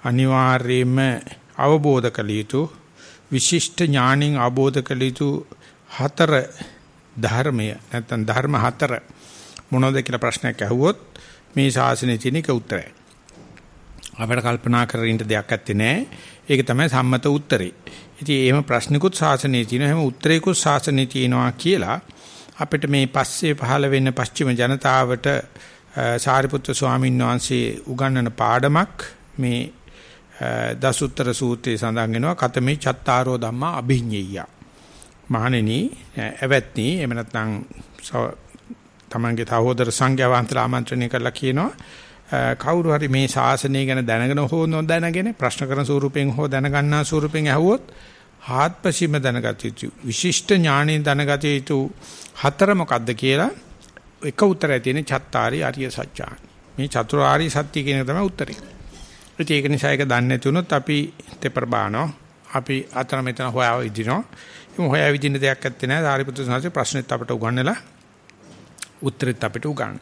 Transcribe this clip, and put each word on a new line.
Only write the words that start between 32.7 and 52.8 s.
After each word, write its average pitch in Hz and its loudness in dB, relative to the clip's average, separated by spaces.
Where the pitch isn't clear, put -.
චත්තාරෝ 127 0
ධම්මා 127 -4
අභිඤ්ඤේය." 113 -2
මහණෙනි, 117 0
ඇවැත්නි, 131 0
එහෙම 160 -2
නැත්නම් 113 -4
ස-, - -4
තමන්ගේ 117 -2
සහෝදර 120 2
සංඝයා 131 2
වහන්සේලා 120 2
ආමන්ත්‍රණය 123 -2
කරලා 123 -2
කියනවා, 139 -2
"කවුරු 165 0
හරි 147 0
මේ 131 2
ශාසනය 135 0
ගැන 131 0
දැනගෙන 123 0
හෝ 160 0
නොදැනගෙන, 165 -2
ප්‍රශ්න 131 -4
කරන 135 0
ස්වරූපයෙන් 139 0
හෝ 139 -2
දැනගන්නා 143 0
ස්වරූපයෙන් 151 0
ඇහුවොත්, 170 2
හාත්පසින්ම 156 0
දැනගත 120 -2
යුතු, - -8
විශිෂ්ට - -2
ඥාණයෙන් 151 4
දැනගත 143 0
යුතු 143 0
හතර 190 2
මොකක්ද?" 123 0